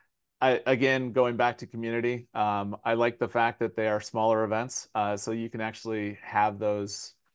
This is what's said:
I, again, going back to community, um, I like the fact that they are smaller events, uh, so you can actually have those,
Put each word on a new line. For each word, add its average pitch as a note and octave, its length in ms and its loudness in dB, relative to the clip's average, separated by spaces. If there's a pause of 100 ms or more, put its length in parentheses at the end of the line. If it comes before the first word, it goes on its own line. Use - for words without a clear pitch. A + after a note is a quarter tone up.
(420)
I, C3 240 4
again, C3 460 2
going B2 260 2
back A#2+ 220 2
to A2 80 -12
community, A#2 640 -4
um, G#2 500 -2
I A#2 100 2
like A#2+ 240 2
the A2+ 120 -2
fact A#2 300 0
that A2+ 160 -2
they A2 120 0
are G#2+ 140 2
smaller A2 420 2
events, A2 500 -2
uh, G#2 240 0
so - 140 -6
you A2+ 180 -4
can A2+ 120 -8
actually A2 600 -6
have G#2 380 0
those, G#2 560 -4 (200)